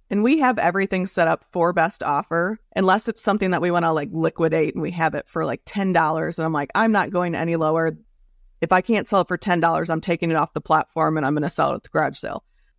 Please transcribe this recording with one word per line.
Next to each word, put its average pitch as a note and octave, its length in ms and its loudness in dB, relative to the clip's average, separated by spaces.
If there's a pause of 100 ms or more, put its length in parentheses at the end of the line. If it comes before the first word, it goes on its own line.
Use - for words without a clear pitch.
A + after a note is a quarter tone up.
And G#3 140 0
we C#4+ 160 4
have B3+ 180 2
everything F#3 480 0
set F3 220 0
up - 240 -2
for F3 200 2
best F3 300 -2
offer, E3+ 580 -2 (160)
unless F#3+ 320 2
it's - 140 -6
something G3 300 0
that D#3+ 100 -2
we F3 80 0
wanna, E3+ 240 2
like, D3 180 -2
liquidate D#3+ 640 0
and - 80 -6
we D#3 100 -4
have E3 220 0
it - 140 -8
for, D#3+ 180 -4
like, B2+ 200 -4
ten F#3+ 280 -2
dollars. D#3+ 460 0
And D#3+ 60 -2
I'm D#3+ 80 -2
like, D3 200 -4
"I'm A3 180 2
not F#3+ 200 0
going F3 240 -2
any E3+ 200 -2
lower. D#3+ 400 0 (680)
If E3 100 -2
I F#3 100 6
can't G#3 260 0
sell F#3+ 140 4
it E3 60 -2
for F3 100 -4
ten F3 220 0
dollars, E3 320 2
I'm D#3+ 100 -2
taking E3 300 -2
it D#3+ 40 2
off D#3 200 -2
the D3+ 40 -4
platform D#3 560 0
and D3+ 80 -2
I'm C#3+ 120 0
gonna D3+ 160 -2
sell D3 220 0
it - 20 -2
at - 80 -10
the - 60 -20
garage C#3+ 280 -2
sale." - 260 -10 (360)